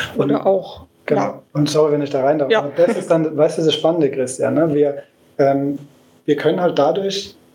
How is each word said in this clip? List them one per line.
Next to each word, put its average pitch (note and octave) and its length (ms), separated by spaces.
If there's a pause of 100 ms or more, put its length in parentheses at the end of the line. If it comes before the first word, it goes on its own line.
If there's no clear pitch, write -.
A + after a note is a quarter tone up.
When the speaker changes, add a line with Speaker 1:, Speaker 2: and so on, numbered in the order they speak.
(160)
Speaker 1:
Und C#3 140
Speaker 2:
oder - 160
auch, F#3+ 400 (200)
Speaker 1:
genau. G2+ 140
Speaker 2:
ja. - 220 (100)
Speaker 1:
Und D3 160
sorry, D3+ 240
wenn D3 100
ich C3+ 80
da C3+ 120
rein D3 160
darf, C#3 120
Speaker 2:
Ja. A3 100
Speaker 1:
aber C#3+ 160
das G#3 200
ist - 140
dann, D#3+ 260
weißt D#3+ 220
du, E3+ 40
das D#3 120
Spannende, D#3+ 360
Christian, B2+ 440
ne? D#3 200
Wir, C#3+ 280 (360)
ähm, C#3 400 (480)
wir C#3+ 100
können F3 240
halt F3 180
dadurch F#3+ 560 (200)